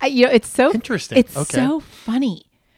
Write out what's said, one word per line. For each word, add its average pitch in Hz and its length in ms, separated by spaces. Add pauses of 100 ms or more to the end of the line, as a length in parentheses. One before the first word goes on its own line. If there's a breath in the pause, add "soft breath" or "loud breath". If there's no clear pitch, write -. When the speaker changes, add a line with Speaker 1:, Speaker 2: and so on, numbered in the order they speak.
Speaker 1:
I, 269 60
you 254 180
know, 277 60
it's 233 180
so 269 240
Speaker 2:
Interesting. 220 440
Speaker 1:
it's - 180
Speaker 2:
Okay. 147 220
Speaker 1:
so 277 220
funny. 240 640 (340)